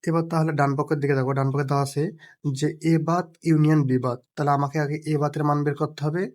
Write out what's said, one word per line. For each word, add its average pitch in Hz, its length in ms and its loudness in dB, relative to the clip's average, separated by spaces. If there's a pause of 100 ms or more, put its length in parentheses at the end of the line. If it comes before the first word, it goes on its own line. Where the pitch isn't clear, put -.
এবার 165 160 0
তাহলে 165 300 0
ডান 143 240 2
পক্ষের 147 220 -2
দিকে 139 160 0
দেখো, 135 180 0
ডান 135 200 0
পক্ষে 139 140 -2
দেওয়া 143 160 0
আছে 143 200 -2 (500)
যে 147 300 -2
এ 165 160 2
বাদ 170 280 -2 (160)
ইউনিয়ন 156 420 4
বি 127 140 0
বাদ। 127 200 -2 (180)
তাহলে 147 140 0
আমাকে 143 300 0
আগে 147 160 -4 (100)
এ 151 120 0
বাদের 147 260 -2
মান 147 200 2
বের 143 100 0
করতে 151 300 -6
হবে 156 180 -2 (120)